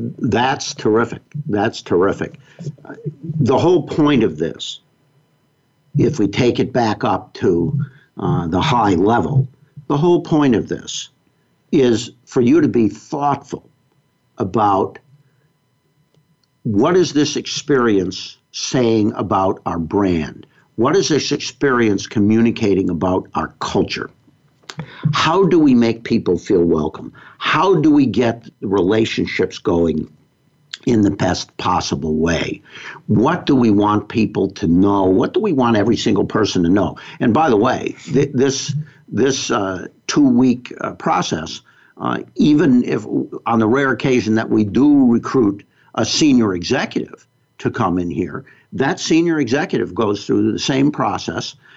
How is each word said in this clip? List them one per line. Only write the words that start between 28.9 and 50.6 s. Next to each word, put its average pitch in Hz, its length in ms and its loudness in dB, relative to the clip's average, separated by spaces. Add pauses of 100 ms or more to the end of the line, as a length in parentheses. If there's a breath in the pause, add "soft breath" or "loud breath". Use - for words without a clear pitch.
going 82 520 0 (760)
in 120 160 2
the 98 100 4
best - 460 -4
possible 80 580 -2
way? 78 460 -2 (460 loud breath)
What 139 380 0
do 147 100 2
we 120 140 4
want 104 380 2
people 104 440 -2
to - 160 -6
know? 95 360 2
What 92 300 2
do 370 80 0
we 214 100 0
want 120 240 2
every 104 220 2
single 107 260 0
person 98 400 0
to 85 60 2
know? 95 280 0 (220 loud breath)
And 123 140 2
by 156 160 2
the 110 80 4
way, 110 380 -2 (100)
th-, 143 280 0
this, 131 400 -2 (360 loud breath)
this, 131 420 -2
uh, 95 360 -4 (200)
two-week, 127 720 2
uh, 98 140 -8
process, 95 680 -4 (360 soft breath)
uh, - 220 -4 (160)
even 147 500 4
if 110 200 -4 (400)
on 117 140 0
the 110 80 2
rare 131 240 2
occasion 117 440 0
that 113 140 -2
we 110 140 2
do 135 420 4
recruit 117 600 2 (300 soft breath)
a 113 100 -2
senior 120 500 2
executive 113 720 -6 (300)
to - 120 -4
come 90 300 -2
in 87 100 -4
here, 82 360 -6 (260 soft breath)
that 147 300 -2
senior 165 360 2
executive 139 560 -2
goes 104 320 -2
through 107 280 0
the - 60 -4
same 139 340 0